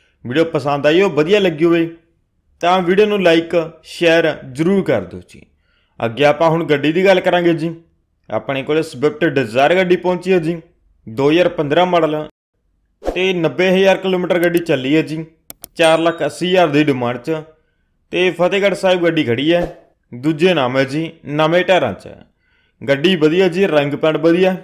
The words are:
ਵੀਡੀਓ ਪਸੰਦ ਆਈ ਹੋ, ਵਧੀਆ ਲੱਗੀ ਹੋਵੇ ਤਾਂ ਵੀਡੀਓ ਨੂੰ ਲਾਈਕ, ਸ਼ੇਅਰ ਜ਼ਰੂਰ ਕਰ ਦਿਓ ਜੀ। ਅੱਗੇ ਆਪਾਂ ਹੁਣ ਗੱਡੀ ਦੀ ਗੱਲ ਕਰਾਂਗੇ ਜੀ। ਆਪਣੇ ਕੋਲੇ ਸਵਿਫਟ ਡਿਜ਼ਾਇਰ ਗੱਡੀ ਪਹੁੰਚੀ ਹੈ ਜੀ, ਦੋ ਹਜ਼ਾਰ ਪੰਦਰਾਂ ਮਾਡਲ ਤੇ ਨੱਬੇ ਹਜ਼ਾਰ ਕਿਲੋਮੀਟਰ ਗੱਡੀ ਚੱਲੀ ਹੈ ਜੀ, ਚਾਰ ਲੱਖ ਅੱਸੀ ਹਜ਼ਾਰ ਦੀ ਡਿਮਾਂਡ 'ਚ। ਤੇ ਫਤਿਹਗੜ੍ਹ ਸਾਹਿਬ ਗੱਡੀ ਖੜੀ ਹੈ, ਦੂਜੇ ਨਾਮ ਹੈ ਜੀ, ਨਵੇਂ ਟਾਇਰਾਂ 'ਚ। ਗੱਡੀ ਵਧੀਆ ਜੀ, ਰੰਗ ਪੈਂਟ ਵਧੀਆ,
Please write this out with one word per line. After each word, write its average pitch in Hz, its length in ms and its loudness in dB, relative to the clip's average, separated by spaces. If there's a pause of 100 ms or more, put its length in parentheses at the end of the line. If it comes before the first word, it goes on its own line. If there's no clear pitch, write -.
(260)
ਵੀਡੀਓ 135 200 0
ਪਸੰਦ 147 420 -4
ਆਈ 165 140 4
ਹੋ, 196 80 2
ਵਧੀਆ 160 300 2
ਲੱਗੀ 170 260 0
ਹੋਵੇ 165 240 2 (720)
ਤਾਂ 180 200 2
ਵੀਡੀਓ 190 240 2
ਨੂੰ 208 180 -2
ਲਾਈਕ, 165 320 2 (300)
ਸ਼ੇਅਰ 165 500 0 (100)
ਜ਼ਰੂਰ 160 380 0
ਕਰ 120 200 0
ਦਿਓ 87 260 -16
ਜੀ। - 120 -20 (580)
ਅੱਗੇ 113 260 -2
ਆਪਾਂ 151 240 2
ਹੁਣ 165 160 0
ਗੱਡੀ 143 260 0
ਦੀ 180 140 0
ਗੱਲ 185 140 4
ਕਰਾਂਗੇ 175 360 0
ਜੀ। 160 200 -6 (540)
ਆਪਣੇ 135 340 -6
ਕੋਲੇ 151 200 0
ਸਵਿਫਟ 147 420 -2
ਡਿਜ਼ਾਇਰ 135 500 2
ਗੱਡੀ 180 220 2
ਪਹੁੰਚੀ 180 360 -2
ਹੈ 180 60 4
ਜੀ, 165 180 -4 (500)
ਦੋ 135 220 0
ਹਜ਼ਾਰ 175 200 4
ਪੰਦਰਾਂ 165 360 0
ਮਾਡਲ 156 420 -2 (760)
ਤੇ 185 300 -2
ਨੱਬੇ 170 380 0
ਹਜ਼ਾਰ 190 260 4
ਕਿਲੋਮੀਟਰ 180 420 -2
ਗੱਡੀ 170 220 0
ਚੱਲੀ 139 340 -2
ਹੈ 160 60 4
ਜੀ, 156 220 -6 (520)
ਚਾਰ 160 240 4
ਲੱਖ 165 260 -2
ਅੱਸੀ 151 220 -6
ਹਜ਼ਾਰ 180 220 2
ਦੀ 147 140 2
ਡਿਮਾਂਡ 127 360 -2
'ਚ। 156 220 -6 (680)
ਤੇ 180 200 0
ਫਤਿਹਗੜ੍ਹ 180 440 0
ਸਾਹਿਬ 185 280 0
ਗੱਡੀ 165 220 0
ਖੜੀ 135 280 0
ਹੈ, 175 80 2 (500)
ਦੂਜੇ 156 420 0
ਨਾਮ 131 240 0
ਹੈ 135 80 2
ਜੀ, 151 260 -6 (160)
ਨਵੇਂ 156 380 0
ਟਾਇਰਾਂ 156 280 2
'ਚ। - 160 -16 (720)
ਗੱਡੀ 139 360 0
ਵਧੀਆ 160 300 2
ਜੀ, 180 200 0
ਰੰਗ 143 280 0
ਪੈਂਟ 156 220 0
ਵਧੀਆ, 175 460 2